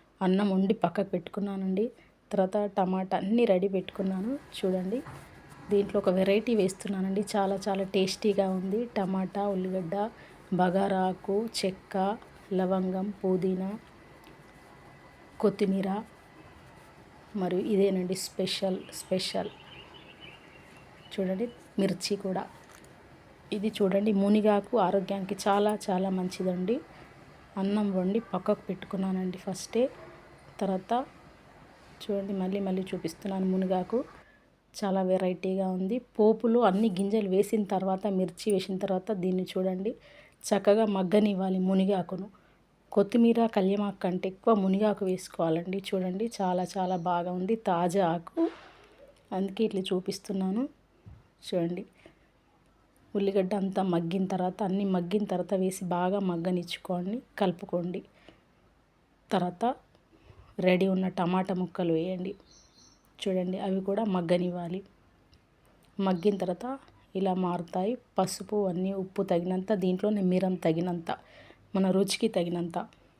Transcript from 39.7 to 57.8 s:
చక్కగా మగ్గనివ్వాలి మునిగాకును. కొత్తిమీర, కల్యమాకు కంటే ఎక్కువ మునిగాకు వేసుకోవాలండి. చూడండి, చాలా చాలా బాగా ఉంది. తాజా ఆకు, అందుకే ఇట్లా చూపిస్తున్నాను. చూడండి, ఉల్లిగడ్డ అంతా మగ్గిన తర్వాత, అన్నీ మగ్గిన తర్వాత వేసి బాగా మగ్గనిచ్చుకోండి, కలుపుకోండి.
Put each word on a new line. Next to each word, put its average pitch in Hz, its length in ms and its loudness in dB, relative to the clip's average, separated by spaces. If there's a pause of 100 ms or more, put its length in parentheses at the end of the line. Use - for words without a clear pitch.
చక్కగా 208 360 6 (120)
మగ్గనివ్వాలి 190 640 2 (100)
మునిగాకును. 190 580 2 (640)
కొత్తిమీర, 233 460 4 (140)
కల్యమాకు 202 480 0
కంటే 185 280 -2
ఎక్కువ 226 300 2
మునిగాకు 196 480 2
వేసుకోవాలండి. 180 680 -2 (120)
చూడండి, 190 360 -2 (120)
చాలా 180 260 0 (100)
చాలా 185 220 0 (140)
బాగా 175 280 0
ఉంది. 190 180 0 (120)
తాజా 180 340 2 (120)
ఆకు, 175 280 -4 (960)
అందుకే 196 300 -4
ఇట్లా 208 220 -2
చూపిస్తున్నాను. 190 720 -2 (840)
చూడండి, 175 380 -2 (1300)
ఉల్లిగడ్డ 196 480 0
అంతా 190 200 -2 (120)
మగ్గిన 170 400 0
తర్వాత, 185 340 -2
అన్నీ 190 180 0 (100)
మగ్గిన 180 360 -2
తర్వాత 180 220 -2 (100)
వేసి 185 220 -2 (100)
బాగా 180 240 0 (120)
మగ్గనిచ్చుకోండి, 180 840 -4 (240)
కలుపుకోండి. 180 600 -2 (1300)